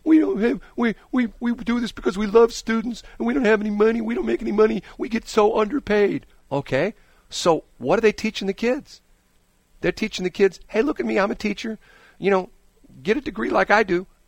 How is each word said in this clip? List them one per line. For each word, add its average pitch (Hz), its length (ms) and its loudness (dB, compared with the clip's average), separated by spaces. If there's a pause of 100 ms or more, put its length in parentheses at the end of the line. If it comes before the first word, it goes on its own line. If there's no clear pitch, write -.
We 311 160 6
don't 311 220 0
have, 240 180 0 (160)
we, 226 180 0 (180)
we, 247 180 0 (100)
we 240 140 -2
do 233 260 -4
this 233 140 -6
because - 220 -4
we 208 120 -4
love 226 260 4
students 226 480 -4 (160)
and 226 80 -6
we 240 80 0
don't 262 120 0
have 214 160 4
any 214 100 -4
money. 220 300 2
We 220 120 -4
don't 320 140 -4
make - 160 -2
any 220 80 -4
money. 214 320 2 (160)
We 269 100 -6
get 226 180 -4
so 208 320 2
underpaid." 208 680 0 (240)
Okay? 139 420 -2 (380)
So 160 320 0 (140)
what 143 220 0
are - 20 0
they 214 100 4
teaching 214 360 -6
the 190 60 -2
kids? - 480 -4 (800)
They're 170 120 0
teaching 202 300 -6
the 180 80 -2
kids, 196 360 2
"Hey, 214 140 -2
look 285 180 -2
at - 60 -4
me. 220 120 -2
I'm 202 140 0
a - 40 -6
teacher. 214 440 -6 (380)
You 185 140 0
know, 185 180 0 (520)
get 202 160 0
a 294 40 -4
degree 214 280 -6
like 214 220 2
I 214 120 4
do, 185 220 -2 (220)